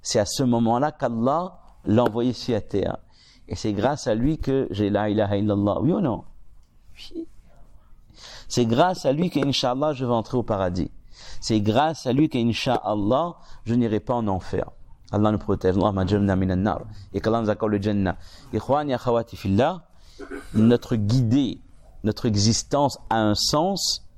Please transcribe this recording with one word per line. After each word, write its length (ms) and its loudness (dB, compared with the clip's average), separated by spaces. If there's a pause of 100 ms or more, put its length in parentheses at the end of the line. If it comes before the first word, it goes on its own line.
C'est 200 -2
à 40 4
ce 200 -2
moment-là 480 2
qu'Allah 640 -2 (260)
l'a 200 4
envoyé 280 0
sur 220 -4
la 60 0
terre. 380 -4 (500)
Et 80 -8
c'est 160 -4
grâce 340 -2
à 80 0
lui 240 0
que 320 0
j'ai 180 0
la 220 0
ilaha 260 0
illallah. 440 2
Oui 120 2
ou 80 0
non ? 220 -2 (720)
Oui. 320 -14 (1200)
C'est 180 2
grâce 400 2
à 80 2
lui 180 0
que, 140 0
Inch'Allah, 500 0
je 100 -6
vais 80 0
entrer 260 0
au 60 -2
paradis. 480 -2 (480)
C'est 200 2
grâce 460 0
à 60 0
lui 160 4
que, 100 -2
Inch'Allah, 960 0 (300)
je 100 0
n'irai 240 2
pas 160 -2
en 140 -2
enfer. 420 -4 (400)
Allah 220 2
nous 60 0
protège. 380 0
Allahumma 300 2
jamna 300 2
minan 220 0
nar. 240 0 (300)
Et 80 -2
qu'Allah 200 2
nous 100 0
accorde 220 0
le 100 0
Jannah. 340 0 (360)
Ikhwani, 420 0
akhawati 420 -2
fillah, 460 0 (720)
notre 420 4
guidée, 640 2 (420)
notre 240 -2
existence 720 2 (120)
a 100 2
un 140 4
sens 840 -2